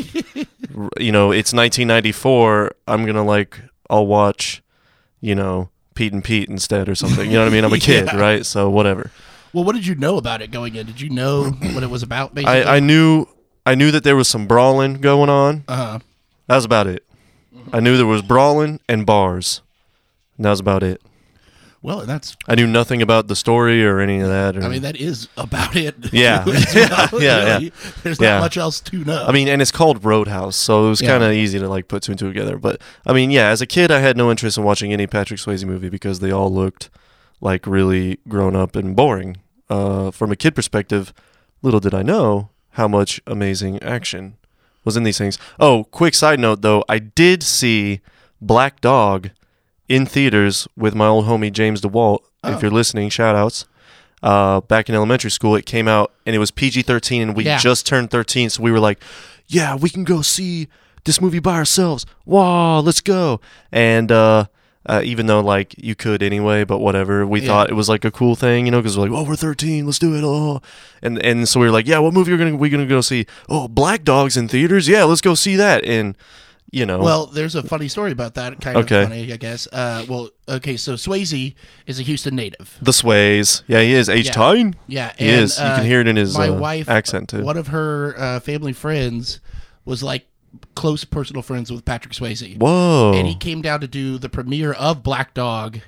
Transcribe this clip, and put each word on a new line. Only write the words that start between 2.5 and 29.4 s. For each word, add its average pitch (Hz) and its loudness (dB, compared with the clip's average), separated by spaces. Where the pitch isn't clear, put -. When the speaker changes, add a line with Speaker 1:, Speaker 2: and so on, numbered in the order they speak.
Speaker 2:
I'm 110 0
gonna, 107 -2
like, 104 -2
I'll 107 2
watch, 101 0
you 104 -2
know, 92 -4
Pete 110 -4
and 101 -6
Pete 110 -2
instead 101 -4
or 95 -2
something. - -2
You 110 -2
know 113 6
what 110 2
I 110 2
mean? 110 4
I'm 107 2
a - 2
Speaker 1:
<laughs> 143 2
Speaker 2:
kid, 101 4
Speaker 1:
Yeah. 101 -2
Speaker 2:
right? 104 2
So 101 -2
whatever. 98 0
Speaker 1:
Well, 175 -2
what 208 0
did 202 -6
you 180 -2
know 143 -2
about 113 -6
it 107 -14
going 120 -10
in? 110 -12
Did 113 -16
you 147 -10
know 135 -2
<clears throat> 131 -10
what 127 -6
it 127 -6
was 120 -8
about, 120 -8
basically? 131 2
Speaker 2:
I, 139 4
I - 4
knew, 156 2
I 131 2
knew 143 4
that 151 0
there 139 4
was 127 2
some 107 -4
brawling 135 4
going 143 4
on. 143 2
Speaker 1:
Uh-huh. 117 -8
Speaker 2:
That 127 4
was 123 2
about 110 2
it. 90 -8
I 120 0
knew 120 4
there 123 4
was 107 2
brawling 147 2
and 110 0
bars. 95 0
That 104 2
was 98 0
about 95 0
it. 92 -4
Speaker 1:
Well, 196 -8
and 107 -12
that's 143 -10
Speaker 2:
I 120 0
knew 117 4
nothing 117 0
about 110 2
the 101 -4
story 117 2
or 98 2
any 98 -2
of 95 -2
that, 98 -2
Speaker 1:
I 95 -6
Speaker 2:
or 120 -4
Speaker 1:
mean, 131 -6
that 147 -8
is 123 -8
about - -6
it, 156 -4
<laughs> - -8
Speaker 2:
Yeah. 117 4
Speaker 1:
too, 127 0
as 139 2
Speaker 2:
<laughs> - -
Yeah, 185 4
Speaker 1:
well. 226 -2
Speaker 2:
yeah, 120 4
Speaker 1:
Really, 101 -2
Speaker 2:
yeah. 165 -10
Speaker 1:
there's 160 -4
Speaker 2:
Yeah. 107 4
Speaker 1:
not 98 2
much 165 -2
else 160 -4
to 180 -10
know. 151 -4
Speaker 2:
I 131 2
mean, 139 4